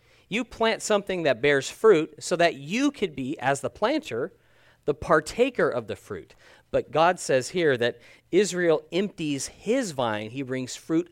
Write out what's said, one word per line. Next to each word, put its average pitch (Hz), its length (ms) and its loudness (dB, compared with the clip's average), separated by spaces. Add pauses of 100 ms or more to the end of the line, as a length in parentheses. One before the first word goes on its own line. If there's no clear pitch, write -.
(260)
You 233 160 -4
plant 226 380 -2
something 190 440 -2
that 123 180 2
bears 139 260 2
fruit 170 500 4
so - 180 -4
that 170 180 2
you 202 360 -2
could 180 240 -6
be, 135 240 -6
as 135 220 0
the 123 80 -6
planter, 202 640 -4 (540)
the 147 60 0
partaker 170 800 0
of 117 160 -4
the 104 100 -8
fruit. - 380 -16 (360)
But 131 200 -2
God 170 280 2
says 131 300 0
here 165 300 2
that 117 220 -2 (300)
Israel 175 520 2 (100)
empties 165 540 -2
his 226 460 -2
vine, 110 360 -2
he 131 140 -8
brings 127 340 -6
fruit 165 360 -2